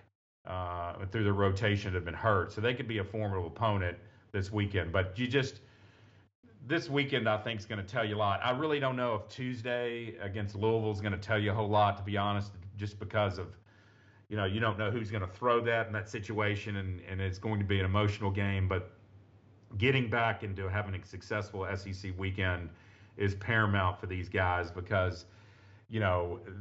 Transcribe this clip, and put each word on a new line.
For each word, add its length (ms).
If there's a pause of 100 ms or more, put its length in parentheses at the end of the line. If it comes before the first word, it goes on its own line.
(440)
uh, 680
through 120
the 80
rotation 600
that 60
have 60
been 100
hurt. 380
So 80
they 140
could 140
be 100
a 60
formidable 420
opponent 500 (360)
this 180
weekend. 420
But 260
you 100
just, 320 (1080)
this 220
weekend, 380
I 80
think, 240
is 60
gonna 180
tell 200
you 120
a 20
lot. 240
I 80
really 300
don't 160
know 180
if 140
Tuesday 920
against 360
Louisville 340
is 100
gonna 160
tell 220
you 140
a 20
whole 140
lot, 280
to 60
be 140
honest, 340 (260)
just 220
because 400
of, 160 (720)
you 80
know, 100
you 120
don't 180
know 140
who's 180
gonna 200
throw 320
that 260
in 60
that 160
situation, 680
and, 320
and 120
it's 180
going 220
to 40
be 140
an 60
emotional 480
game. 340
But 240 (880)
getting 320
back 320
into 260
having 320
a 60
successful 580
S 220
E 60
C 180
weekend 580 (480)
is 200
paramount 640
for 60
these 220
guys 400
because, 580 (600)
you 120
know, 400 (200)